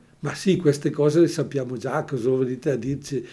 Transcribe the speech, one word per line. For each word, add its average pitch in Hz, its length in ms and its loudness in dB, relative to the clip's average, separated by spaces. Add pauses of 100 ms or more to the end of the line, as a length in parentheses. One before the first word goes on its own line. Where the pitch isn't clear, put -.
(200)
"Ma - 160 -6
sì, 185 220 2
queste 147 340 2
cose 147 280 2
le 165 80 8
sappiamo 127 480 -2
già, 131 280 -2
cosa 131 260 -2
venite 131 400 0
a 131 60 2
dirci 135 580 -4